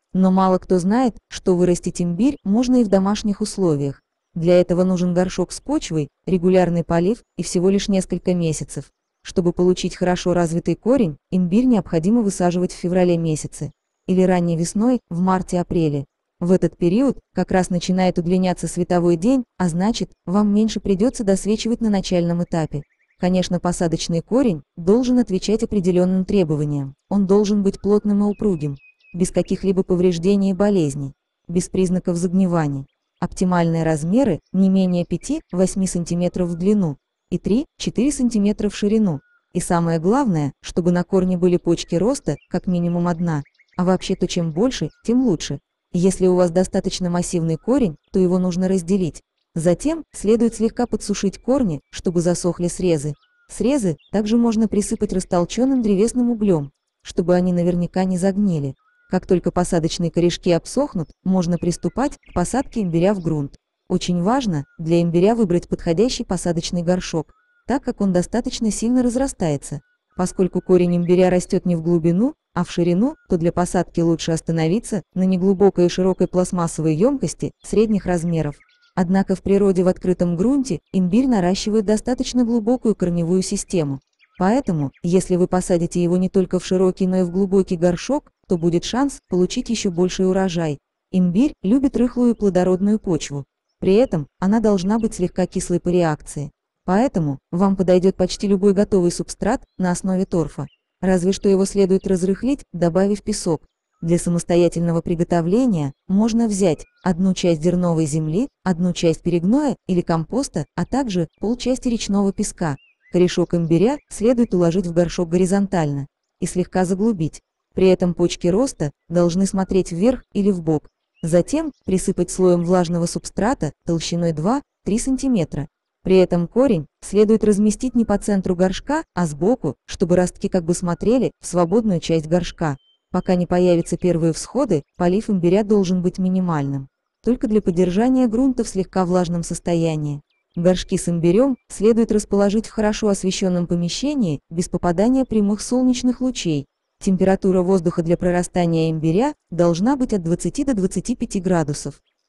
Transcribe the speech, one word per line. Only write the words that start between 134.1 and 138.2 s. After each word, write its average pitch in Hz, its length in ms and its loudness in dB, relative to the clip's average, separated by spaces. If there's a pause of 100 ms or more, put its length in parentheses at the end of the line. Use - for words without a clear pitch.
всходы, 202 520 -2 (120)
полив 185 320 0
имбиря 190 360 2
должен 190 380 2
быть 180 160 -2
минимальным. 165 720 -2 (360)
Только 247 240 0
для 208 120 2
поддержания 202 680 2